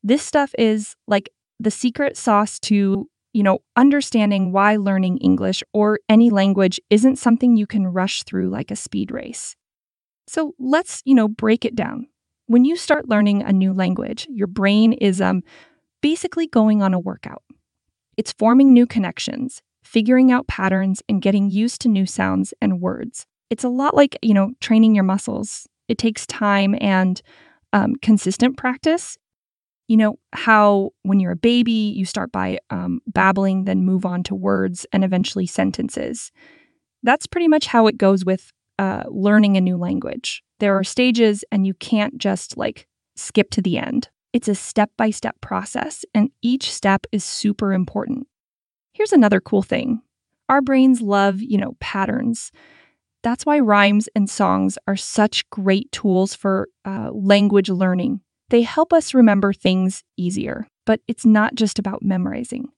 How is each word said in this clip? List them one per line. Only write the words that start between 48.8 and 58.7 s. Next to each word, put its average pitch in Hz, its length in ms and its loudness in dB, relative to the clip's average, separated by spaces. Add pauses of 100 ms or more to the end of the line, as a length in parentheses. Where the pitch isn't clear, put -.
Here's 415 200 -2
another 208 280 6
cool 196 220 -2
thing. 226 400 -4 (460)
Our 277 140 2
brains 262 400 4
love, 196 400 0
you 220 160 -2
know, 196 220 -6
patterns. 226 720 -4 (680)
That's 233 220 -4
why 294 140 2
rhymes 208 560 4
and 202 160 0
songs 190 560 -2
are 196 100 -2
such - 540 -2
great 196 400 -2
tools 190 440 0
for, 196 340 -4 (160)
uh, - 280 -8
language 202 560 2
learning. 185 520 -2 (280)
They 233 140 4
help 311 300 0